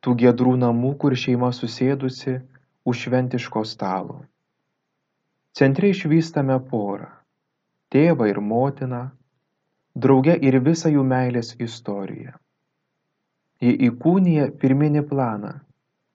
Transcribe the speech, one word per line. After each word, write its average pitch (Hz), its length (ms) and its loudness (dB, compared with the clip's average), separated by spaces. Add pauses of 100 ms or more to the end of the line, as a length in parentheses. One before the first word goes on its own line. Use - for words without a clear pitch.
tų 123 120 0
giedrų 123 400 4
namų, 123 400 0
kur 135 220 0
šeima 123 340 -2
susėdusi 131 840 -4 (480)
už 120 180 -2
šventiško 123 600 -2
stalo. 92 560 -8 (1300)
Centre 165 360 2
išvystame 156 720 0
porą, 101 480 -8 (800)
tėvą 139 400 4
ir 101 80 -2
motiną, 123 640 -4 (920)
drauge 135 440 4
ir 135 240 4
visą 160 320 2
jų 139 80 4
meilės 127 540 -2
istoriją. 101 800 -10 (1200)
Ji 123 160 2
įkūnija 151 720 2 (100)
pirminį 147 480 2
planą, 120 460 -4 (640)